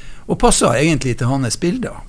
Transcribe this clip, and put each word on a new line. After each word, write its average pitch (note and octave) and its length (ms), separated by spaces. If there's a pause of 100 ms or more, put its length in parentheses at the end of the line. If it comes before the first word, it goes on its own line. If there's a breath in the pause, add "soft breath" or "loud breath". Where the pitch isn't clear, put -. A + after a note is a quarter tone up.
(280 loud breath)
og E3+ 100
passer G#3+ 360
egentlig C3+ 440
til B2 80
hans C3 300
bilder G#3 520